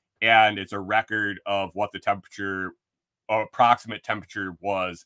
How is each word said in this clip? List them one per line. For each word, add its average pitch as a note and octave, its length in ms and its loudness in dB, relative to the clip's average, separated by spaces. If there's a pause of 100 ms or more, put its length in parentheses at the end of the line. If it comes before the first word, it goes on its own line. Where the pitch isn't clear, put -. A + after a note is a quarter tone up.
(220)
and A2 380 4
it's G2 140 -10
a G2+ 60 -4
record G#2 640 -4
of G2 280 -4
what G2+ 200 -4
the G2 60 -10
temperature, G2 720 -6 (560)
approximate A2 720 2
temperature G2 560 -8
was F#2 460 -4